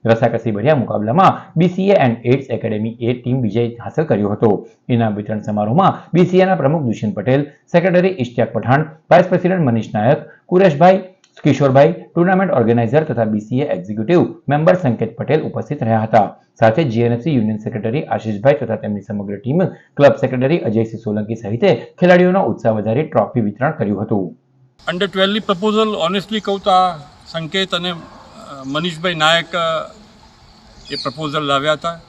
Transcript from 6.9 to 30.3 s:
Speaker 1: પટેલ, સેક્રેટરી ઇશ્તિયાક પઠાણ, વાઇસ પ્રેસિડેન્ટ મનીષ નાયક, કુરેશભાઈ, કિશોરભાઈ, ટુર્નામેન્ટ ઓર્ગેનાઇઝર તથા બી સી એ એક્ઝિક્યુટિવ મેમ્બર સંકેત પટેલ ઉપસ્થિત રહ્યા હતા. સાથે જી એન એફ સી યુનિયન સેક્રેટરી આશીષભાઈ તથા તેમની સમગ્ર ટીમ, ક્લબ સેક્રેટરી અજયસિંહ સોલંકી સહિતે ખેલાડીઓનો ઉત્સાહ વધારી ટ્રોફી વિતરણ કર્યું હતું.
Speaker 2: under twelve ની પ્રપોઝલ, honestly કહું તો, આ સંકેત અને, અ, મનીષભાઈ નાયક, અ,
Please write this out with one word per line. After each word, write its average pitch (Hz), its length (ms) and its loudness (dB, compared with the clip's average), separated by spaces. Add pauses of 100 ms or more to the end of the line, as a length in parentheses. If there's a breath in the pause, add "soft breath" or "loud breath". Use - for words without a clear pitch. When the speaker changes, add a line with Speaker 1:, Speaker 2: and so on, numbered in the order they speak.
Speaker 1:
પટેલ, 127 300 0 (280 loud breath)
સેક્રેટરી 180 360 2
ઇશ્તિયાક 123 440 -2
પઠાણ, 120 340 0 (240)
વાઇસ 175 140 8
પ્રેસિડેન્ટ 180 380 0
મનીષ 117 320 -2
નાયક, 117 240 2 (280 loud breath)
કુરેશભાઈ, 180 560 4 (420)
કિશોરભાઈ, 143 480 4
ટુર્નામેન્ટ 185 600 0
ઓર્ગેનાઇઝર 117 520 2
તથા 120 200 -2
બી 107 160 -2
સી 123 200 -4
એ 147 40 -2
એક્ઝિક્યુટિવ 107 560 -2 (280)
મેમ્બર 156 260 2
સંકેત 117 420 -2
પટેલ 156 260 -2
ઉપસ્થિત 110 400 -8
રહ્યા 110 200 2
હતા. 110 340 2 (220 soft breath)
સાથે 113 260 4
જી 117 160 -2
એન 120 120 2
એફ 117 80 -2
સી 160 140 -2
યુનિયન 110 240 0
સેક્રેટરી 110 460 -6
આશીષભાઈ 110 500 0
તથા 110 220 -4
તેમની 104 240 -6
સમગ્ર 101 360 -8
ટીમ, 127 280 0 (320 loud breath)
ક્લબ 143 200 6
સેક્રેટરી 131 420 0
અજયસિંહ 113 440 -2
સોલંકી 107 320 -4
સહિતે 117 680 -2
ખેલાડીઓનો 185 440 4
ઉત્સાહ 113 280 0
વધારી 110 300 -2
ટ્રોફી 123 380 -2
વિતરણ 110 300 -2
કર્યું 104 320 -4
હતું. 98 340 -4 (560)
Speaker 2:
under 180 200 -4
twelve 190 200 2
ની 220 80 -2
પ્રપોઝલ, 214 480 0 (180)
honestly 202 340 -4
કહું 196 200 -4
તો, 196 100 0
આ 185 260 4 (300)
સંકેત 175 480 -6
અને, 175 160 -4
અ, 175 60 -8 (680)
મનીષભાઈ 160 480 -4
નાયક, 165 420 2
અ, 165 340 -2 (1000)